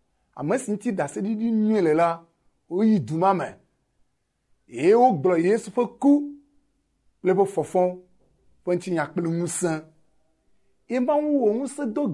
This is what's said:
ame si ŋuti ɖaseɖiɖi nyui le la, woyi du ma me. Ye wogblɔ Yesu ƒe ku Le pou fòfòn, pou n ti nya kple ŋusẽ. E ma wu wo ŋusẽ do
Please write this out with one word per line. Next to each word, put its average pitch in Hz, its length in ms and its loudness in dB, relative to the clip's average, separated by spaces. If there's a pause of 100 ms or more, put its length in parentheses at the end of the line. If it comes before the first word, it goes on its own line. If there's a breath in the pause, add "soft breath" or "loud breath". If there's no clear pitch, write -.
(360)
ame 156 220 -2
si 254 140 -8
ŋuti 214 200 -4
ɖaseɖiɖi 208 580 -4
nyui 214 320 2
le 160 120 4
la, 165 300 0 (460)
woyi 208 300 2
du 135 180 -6
ma 190 160 4
me. 147 140 -4 (1160)
Ye 143 280 2
wogblɔ 185 500 2
Yesu 214 260 0
ƒe - 280 -4
ku 285 380 2 (920)
Le 185 80 4
pou 196 160 2
fòfòn, 180 460 -2 (680)
pou 180 120 -2
n 180 40 0
ti 180 160 -8
nya 151 160 -2
kple 175 160 -4
ŋusẽ. 170 480 -2 (1120)
E 247 160 -2
ma 294 160 0
wu 302 240 0
wo 214 60 2 (100)
ŋusẽ 269 320 -6
do 285 240 -2